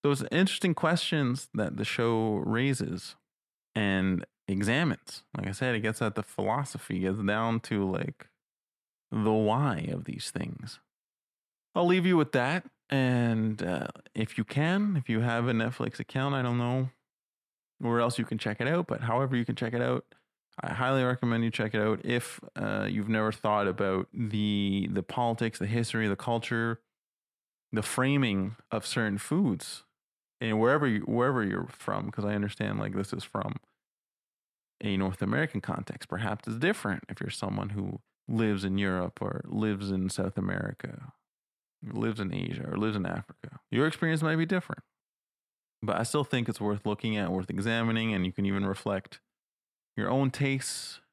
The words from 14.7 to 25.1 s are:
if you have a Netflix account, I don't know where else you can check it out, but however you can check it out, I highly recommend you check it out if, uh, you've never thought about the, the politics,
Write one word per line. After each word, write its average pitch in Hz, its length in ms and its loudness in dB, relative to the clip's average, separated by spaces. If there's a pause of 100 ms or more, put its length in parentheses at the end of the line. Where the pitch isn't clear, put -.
if 127 100 -2
you 113 140 2
have 117 260 2
a 123 60 2
Netflix 113 460 0
account, 139 360 -2
I 131 60 0
don't 120 160 2
know 127 320 0 (920)
where 117 220 4
else 117 180 2
you 110 60 0
can 113 120 -4
check 107 220 -4
it 120 80 0
out, 170 200 0
but 113 140 -2
however 123 340 0
you 120 100 2
can - 100 -2
check 120 180 -2
it 120 80 0
out, 123 240 0 (540)
I - 140 -6
highly 127 300 2
recommend 120 420 2
you 110 40 2
check 110 240 -2
it 107 80 2
out 107 220 2
if, - 380 -2 (140)
uh, 104 340 -2
you've 104 200 -2
never 107 220 2
thought 104 360 2
about 95 460 0
the, 104 800 0
the 95 100 0
politics, 117 580 -2